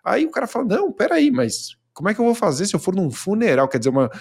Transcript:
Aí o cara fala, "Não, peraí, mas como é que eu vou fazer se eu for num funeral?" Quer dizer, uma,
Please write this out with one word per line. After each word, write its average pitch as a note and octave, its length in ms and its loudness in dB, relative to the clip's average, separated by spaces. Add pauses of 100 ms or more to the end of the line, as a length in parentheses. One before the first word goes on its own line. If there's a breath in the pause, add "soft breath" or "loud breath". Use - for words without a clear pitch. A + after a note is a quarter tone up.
Aí - 220 0
o D#4+ 60 -4
cara B3+ 160 -4
fala, B3+ 180 -4
"Não, E4+ 260 0
peraí, D4 380 2
mas - 480 -2 (160)
como F3+ 160 -2
é G#3+ 40 0
que A#3 80 -2
eu A#3 40 2
vou A#3 100 4
fazer F3+ 320 0
se - 80 -2
eu D#3+ 40 -2
for F#3 160 -2
num F3 160 0
funeral?" F3+ 560 2
Quer C3+ 120 -2
dizer, B2 100 0
uma, C3 200 2 (120)